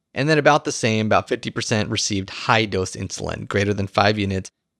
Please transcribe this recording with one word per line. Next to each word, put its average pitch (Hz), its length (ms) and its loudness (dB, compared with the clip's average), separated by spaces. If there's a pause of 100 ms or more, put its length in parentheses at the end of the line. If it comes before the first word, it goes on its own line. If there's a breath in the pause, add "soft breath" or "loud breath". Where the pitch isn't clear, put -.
(140)
and 139 160 -2
then 156 80 4
about 147 260 4
the 147 80 -4
same, 110 360 0
about 101 220 2
fifty 120 200 -4
percent, 107 400 -2
received 98 420 -2
high-dose 104 640 0
insulin, 90 520 -8
greater 101 260 0
than 98 140 -2
five 107 300 2
units, 95 320 -2 (300)